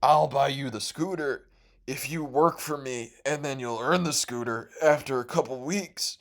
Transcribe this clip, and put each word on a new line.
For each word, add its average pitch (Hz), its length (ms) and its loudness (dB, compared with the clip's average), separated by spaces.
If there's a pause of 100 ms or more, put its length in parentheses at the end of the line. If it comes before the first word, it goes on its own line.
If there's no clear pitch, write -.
I'll 151 260 6
buy 139 220 2
you 139 200 -4
the 110 120 -6
scooter 156 640 -4 (420)
if 135 220 -6
you 160 140 -4
work 147 360 4
for 151 180 -4
me, 127 340 -6 (140)
and 143 200 -2
then 139 140 -4
you'll 120 220 -4
earn 170 220 2
the 156 100 0
scooter 120 560 -2 (120)
after 147 380 4
a 120 60 -4
couple 135 340 -2
weeks. 170 600 -4